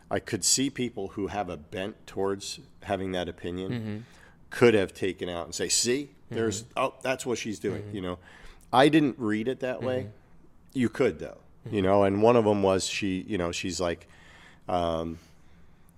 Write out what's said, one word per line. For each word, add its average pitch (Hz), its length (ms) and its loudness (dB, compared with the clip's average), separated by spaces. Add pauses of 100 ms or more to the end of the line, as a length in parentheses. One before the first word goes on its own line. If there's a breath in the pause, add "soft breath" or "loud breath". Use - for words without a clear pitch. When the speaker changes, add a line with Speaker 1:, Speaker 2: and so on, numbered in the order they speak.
Speaker 1:
I 101 100 -2
could 92 240 -4
see 135 260 2
people 117 400 -6
who 98 180 -4
have 92 220 -4
a 85 80 -8
bent 92 480 -10
towards 98 540 -4 (240)
having 95 300 -2
that 90 160 -2
opinion 90 420 -6
Speaker 2:
Mm-hmm. 110 260 -6 (520 loud breath)
Speaker 1:
could 117 240 6
have 95 200 2
taken 92 360 -4
out 85 160 -6
and 82 100 -10
say, 90 140 -2
"See, 135 400 0 (200)
there's, 110 340 -4
Speaker 2:
Mm-hmm. - 160 -10
Speaker 1:
oh, 127 220 -2
that's 131 240 -2
what 120 120 -2
she's 107 220 -8
doing," 90 240 -4
Speaker 2:
Mm-hmm. 104 120 -10
Speaker 1:
you 98 60 -6
know? 90 180 -6 (540 loud breath)
I 135 160 8
didn't 147 280 4
read 110 300 -2
it 127 140 -4
that 127 200 -6
way. 127 200 -2
Speaker 2:
Mm-hmm. 131 80 -10 (680)
Speaker 1:
You 117 100 4
could, 110 300 0
though, - 180 -12 (280)
you 117 120 -12
Speaker 2:
Mm-hmm. 95 80 2
Speaker 1:
know? 98 180 6
And 98 180 4
one 120 140 8
of 117 100 6
'em 104 160 4
was 95 260 4
she, 92 400 -2
you 107 100 -4
know, 87 160 -2
she's 87 260 -6
like, 85 280 -2 (600 loud breath)
um, 85 500 -2 (800 soft breath)